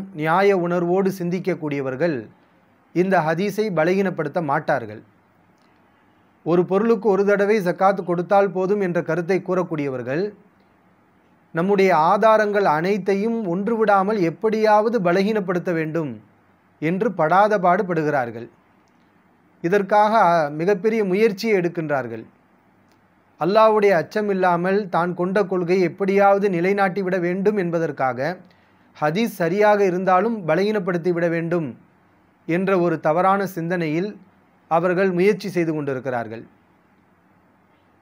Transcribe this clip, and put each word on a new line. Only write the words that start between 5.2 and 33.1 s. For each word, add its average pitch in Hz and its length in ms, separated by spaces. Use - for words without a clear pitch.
ஒரு 175 200
பொருளுக்கு 220 440
ஒரு 196 160
தடவை 202 340
ஜகாத் 185 460
கொடுத்தால் 180 460
போதும் 185 300
என்ற 175 200
கருத்தை 170 400
கூறக்கூடியவர்கள், 151 840
நம்முடைய 190 420
ஆதாரங்கள் 208 680
அனைத்தையும் 196 840
ஒன்றுவிடாமல் 202 720
எப்படியாவது 214 800
பலகீனப்படுத்த 185 760
வேண்டும் 156 480
என்று 185 320
படாத 185 460
பாடுபடுகிறார்கள். 156 920
இதற்காக 202 520
மிகப்பெரிய 202 540
முயற்சியை 208 560
எடுக்கின்றார்கள். 143 680
அல்லாஹ்வுடைய 214 480
அச்சம் 196 400
இல்லாமல் 185 600
தான் 175 240
கொண்ட 185 320
கொள்கையை 185 380
எப்படியாவது 196 680
நிலைநாட்டிவிட 190 680
வேண்டும் 185 380
என்பதற்காக, 160 800
ஹதீஸ் 165 440
சரியாக 202 440
இருந்தாலும் 185 600
பலகீனப்படுத்திவிட 175 840
வேண்டும் 165 380
என்ற 185 320
ஒரு 170 200
தவறான 185 480